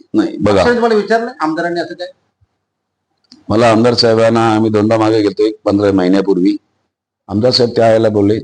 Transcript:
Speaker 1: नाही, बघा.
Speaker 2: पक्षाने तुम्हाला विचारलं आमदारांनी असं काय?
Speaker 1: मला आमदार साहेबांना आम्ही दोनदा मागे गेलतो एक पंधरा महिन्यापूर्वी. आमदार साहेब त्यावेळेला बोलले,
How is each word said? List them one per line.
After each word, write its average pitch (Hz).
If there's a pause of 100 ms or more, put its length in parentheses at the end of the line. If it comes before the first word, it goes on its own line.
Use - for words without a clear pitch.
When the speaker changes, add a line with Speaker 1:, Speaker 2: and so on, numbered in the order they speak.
(140)
Speaker 1:
नाही, 104
बघा. -
Speaker 2:
पक्षाने 101
तुम्हाला 226
विचारलं 226 (100)
आमदारांनी 170
असं 160
काय? 175 (1400)
Speaker 1:
मला 113
आमदार 117
साहेबांना 113
आम्ही 110
दोनदा 107
मागे 110
गेलतो 101
एक 107 (100)
पंधरा 101
महिन्यापूर्वी. 95 (720)
आमदार 107
साहेब 120
त्यावेळेला 113
बोलले, 104